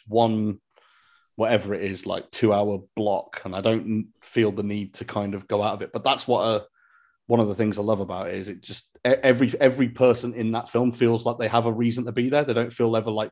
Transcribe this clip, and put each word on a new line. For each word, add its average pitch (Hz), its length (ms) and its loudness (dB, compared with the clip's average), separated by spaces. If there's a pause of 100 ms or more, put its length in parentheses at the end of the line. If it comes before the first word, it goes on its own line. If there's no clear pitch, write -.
one, 110 540 0 (720)
whatever 107 400 0
it 87 80 -4
is, 95 240 -6
like, 92 240 -6
two-hour 104 480 2 (160)
block, 104 500 -4
and 92 120 -8
I 98 40 -4
don't 110 240 2
n-, 110 240 -2 (140)
feel 110 300 2
the 101 100 -4
need 104 320 -4
to - 100 -14
kind 101 300 -4
of 95 140 -12
go 104 160 0
out 104 100 -2
of 101 80 -10
it. - 100 -10
But 107 120 -8
that's 131 240 0
what, 113 140 2
uh, 110 180 0 (640)
one 117 140 4
of 107 80 2
the 101 80 -4
things 107 220 0
I 104 40 -4
love 104 180 0
about 95 280 -6
it 92 60 -8
is 95 140 -10
it 98 140 -14
just, - 240 -16 (180)
e-, 127 180 4
every, 127 380 4
every 131 280 4
person 120 460 2
in 113 180 -2
that 117 160 -6
film 120 240 2
feels 117 320 2
like 120 140 -2
they 113 100 -2
have 117 180 2
a 117 60 0
reason 117 320 0
to 113 80 -8
be 123 160 0
there. 147 160 2
They 135 80 -2
don't 117 200 0
feel 113 240 0
ever 110 140 -2
like 110 220 -4